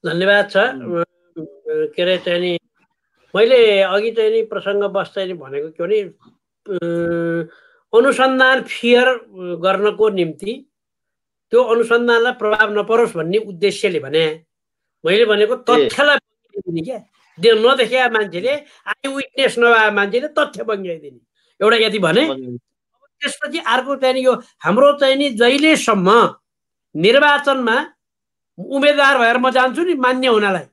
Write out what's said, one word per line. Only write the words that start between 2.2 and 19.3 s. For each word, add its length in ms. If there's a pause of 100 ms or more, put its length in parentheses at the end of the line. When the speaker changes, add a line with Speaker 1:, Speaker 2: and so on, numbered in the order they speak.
Speaker 1:
नि, 180 (800)
मैले 460
अघि 280
चाहिँ 200
नि 120
प्रसङ्ग 420
बस 300
चाहिँ 140
नि 60
भनेको 340
के 160
भने, 260 (640)
अ, 40 (1160)
अनुसन्धान 680
फियर 640 (340)
गर्नको 480
निम्ति 640 (760)
त्यो 120
अनुसन्धानलाई 680
प्रभाव 460
नपरोस् 340
भन्ने 260
उद्देश्यले 600
भने, 460 (600)
मैले 180
भनेको 300
Speaker 3:
ए। 20
Speaker 1:
तथ्यलाई 600
बङ्ग्याइदिने 680
क्या। 180 (400)
दे-, 140
नदेखेका 540
मान्छेले, 560 (220)
आइ 220
विटनेस 500